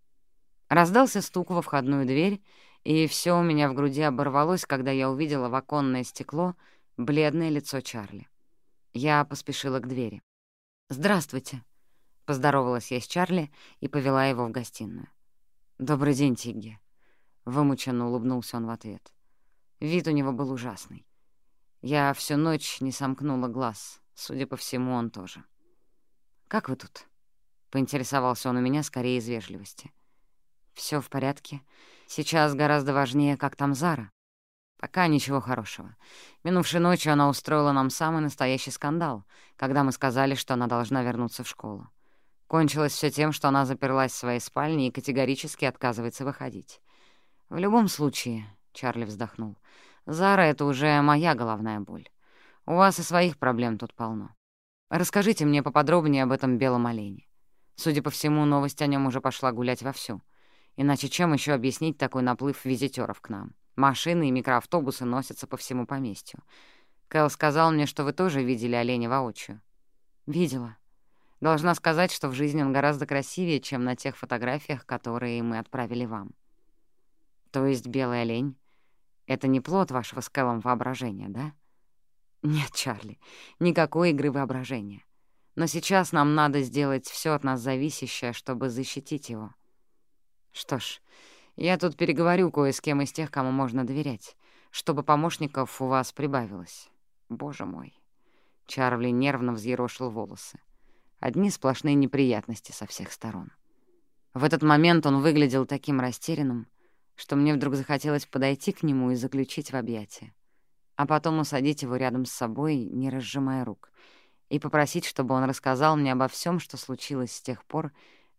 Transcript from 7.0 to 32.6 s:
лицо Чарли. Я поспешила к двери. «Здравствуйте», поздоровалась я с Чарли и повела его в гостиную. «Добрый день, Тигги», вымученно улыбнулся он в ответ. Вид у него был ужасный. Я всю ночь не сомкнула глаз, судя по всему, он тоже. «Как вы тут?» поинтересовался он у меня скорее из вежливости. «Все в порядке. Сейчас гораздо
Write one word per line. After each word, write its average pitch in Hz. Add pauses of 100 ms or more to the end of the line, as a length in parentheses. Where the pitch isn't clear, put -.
лицо 147
Чарли. 104 (640)
Я 147
поспешила 135
к 123
двери. 120 (640)
«Здравствуйте», 139 (600)
поздоровалась 131
я 123
с -
Чарли 175 (300)
и 143
повела 135
его 123
в 113
гостиную. 110 (720)
«Добрый 143
день, 131
Тигги», 107 (640)
вымученно 127
улыбнулся 123
он 113
в 113
ответ. 107 (680)
Вид 165
у 160
него 139
был 131
ужасный. 117 (800)
Я 139
всю -
ночь 156
не 131
сомкнула 131
глаз, 117 (140)
судя 131
по 131
всему, 127
он 117
тоже. - (1040)
«Как -
вы 131
тут?» - (640)
поинтересовался 131
он 123
у -
меня 139
скорее 127
из 113
вежливости. 98 (840)
«Все -
в -
порядке. 139 (440)
Сейчас 151
гораздо 143